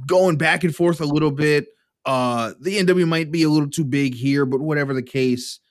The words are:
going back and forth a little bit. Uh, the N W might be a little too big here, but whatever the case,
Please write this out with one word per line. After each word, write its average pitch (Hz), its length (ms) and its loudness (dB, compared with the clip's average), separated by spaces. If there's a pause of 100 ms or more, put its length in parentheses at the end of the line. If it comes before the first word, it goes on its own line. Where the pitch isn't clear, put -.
going 180 320 2
back 165 260 0
and 165 100 0
forth 170 280 0
a 156 40 -2
little 151 260 0
bit. 147 360 0 (380)
Uh, 123 540 -2
the 185 180 -4
N 190 80 2
W 180 200 4
might 165 260 -2
be 165 120 2
a 156 60 4
little 151 200 2
too 151 160 -4
big 135 280 -2
here, 139 320 0
but 131 140 -2
whatever 147 340 -4
the 131 100 -4
case, 127 560 -4 (120)